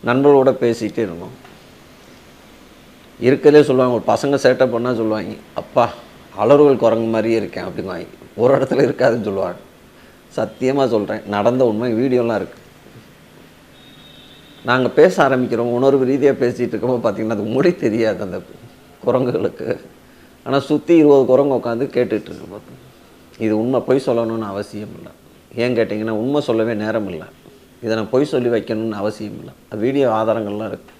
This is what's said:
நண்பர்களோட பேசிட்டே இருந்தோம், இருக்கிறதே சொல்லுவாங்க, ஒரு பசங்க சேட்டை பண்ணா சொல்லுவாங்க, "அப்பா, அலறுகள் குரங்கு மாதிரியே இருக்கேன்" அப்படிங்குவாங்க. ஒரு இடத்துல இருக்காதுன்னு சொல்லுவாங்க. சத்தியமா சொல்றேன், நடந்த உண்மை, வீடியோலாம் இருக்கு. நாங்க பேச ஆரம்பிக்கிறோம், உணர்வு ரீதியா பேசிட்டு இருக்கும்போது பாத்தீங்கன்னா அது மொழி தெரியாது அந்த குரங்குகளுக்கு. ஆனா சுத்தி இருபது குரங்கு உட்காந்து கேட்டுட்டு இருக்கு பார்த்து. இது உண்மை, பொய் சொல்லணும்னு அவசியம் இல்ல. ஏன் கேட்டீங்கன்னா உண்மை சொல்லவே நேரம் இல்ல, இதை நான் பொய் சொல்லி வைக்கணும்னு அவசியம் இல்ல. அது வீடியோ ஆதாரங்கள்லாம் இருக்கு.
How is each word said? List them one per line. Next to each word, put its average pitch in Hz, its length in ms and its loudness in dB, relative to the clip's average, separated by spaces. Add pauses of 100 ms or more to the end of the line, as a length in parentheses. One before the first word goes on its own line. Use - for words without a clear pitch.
நண்பர்களோட 135 420 6 (100)
பேசிட்டே 113 460 -2
இருந்தோம், 87 280 -12 (1800)
இருக்கிறதே 143 480 6
சொல்லுவாங்க, 127 320 2
ஒரு - 140 -4
பசங்க 139 300 0
சேட்டை 127 320 4
பண்ணா 120 260 -2
சொல்லுவாங்க, 107 340 -4 (260)
"அப்பா, - 240 0 (560)
அலறுகள் 135 420 6
குரங்கு 113 300 2
மாதிரியே 113 260 0
இருக்கேன்" 92 280 -8
அப்படிங்குவாங்க. 90 380 -10 (360)
ஒரு 127 160 4
இடத்துல 127 300 0
இருக்காதுன்னு 117 400 0
சொல்லுவாங்க. 92 320 -6 (760)
சத்தியமா 127 480 -2 (100)
சொல்றேன், 107 300 -2 (120)
நடந்த 120 360 2
உண்மை, 117 180 -2 (120)
வீடியோலாம் 120 400 0
இருக்கு. - 180 -12 (2000)
நாங்க 123 180 2 (120)
பேச 185 160 6 (100)
ஆரம்பிக்கிறோம், 120 520 0
உணர்வு 135 320 4
ரீதியா 139 240 2 (100)
பேசிட்டு 120 300 -2
இருக்கும்போது 117 320 -2
பாத்தீங்கன்னா 110 320 -2
அது 104 180 -6
மொழி 175 160 2 (120)
தெரியாது 110 440 0
அந்த 90 120 -10 (680)
குரங்குகளுக்கு. 120 640 -2 (800)
ஆனா 131 120 -2 (120)
சுத்தி 151 320 0
இருபது 143 300 6
குரங்கு 135 280 2
உட்காந்து 120 260 -4 (100)
கேட்டுட்டு 110 340 -2
இருக்கு - 240 -16
பார்த்து. - 240 -20 (680)
இது 107 160 0
உண்மை, 123 260 0
பொய் 135 200 2
சொல்லணும்னு 113 460 -2
அவசியம் 104 440 -10
இல்ல. - 120 -20 (540)
ஏன் 123 140 0
கேட்டீங்கன்னா 110 440 -2
உண்மை 143 260 -2
சொல்லவே 113 360 0
நேரம் 107 280 -4
இல்ல, 80 120 -12 (600)
இதை 110 160 -4
நான் 104 140 -6
பொய் 147 200 0
சொல்லி 123 220 0
வைக்கணும்னு 107 460 -4
அவசியம் 104 400 -8
இல்ல. - 100 -18 (180)
அது 110 180 -10
வீடியோ 139 200 0 (120)
ஆதாரங்கள்லாம் 107 540 -4
இருக்கு. - 260 -18